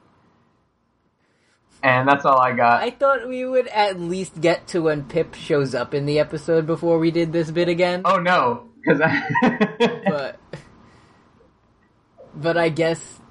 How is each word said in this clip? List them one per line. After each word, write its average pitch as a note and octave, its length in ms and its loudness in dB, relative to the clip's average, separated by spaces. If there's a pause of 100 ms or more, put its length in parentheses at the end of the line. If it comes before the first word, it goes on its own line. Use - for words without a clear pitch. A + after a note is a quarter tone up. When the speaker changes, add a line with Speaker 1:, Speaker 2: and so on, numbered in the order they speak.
(1800)
Speaker 1:
And C3 240 4
that's C#3+ 180 2
all C3+ 140 6
I B2+ 140 2
got. A#2+ 280 4
Speaker 2:
I A#3 100 -4
thought C4 360 0
we B3+ 180 -8
would B3+ 220 -2
at G#3 320 0
least F3 400 -6
get E3 300 0
to F3 140 -2
when D3+ 200 0
Pip - 320 -4
shows C#3 400 -2
up A#2+ 180 -4
in C#3+ 120 -4
the D3 140 0
episode D#3+ 460 0
before E3 340 0
we E3 120 2
did D#3+ 220 -2
this E3 180 -2
bit F3 180 0
again. F3+ 360 0
Speaker 1:
Oh F#3 120 4
no, F3 520 0 (160)
'cause D3+ 180 2
I G#3+ 180 0 (180)
<laughs> - 680 0
Speaker 2:
But, C#3+ 320 -4 (1900)
but E3 240 -2
I E3+ 120 2
guess D#3+ 500 -4 (120)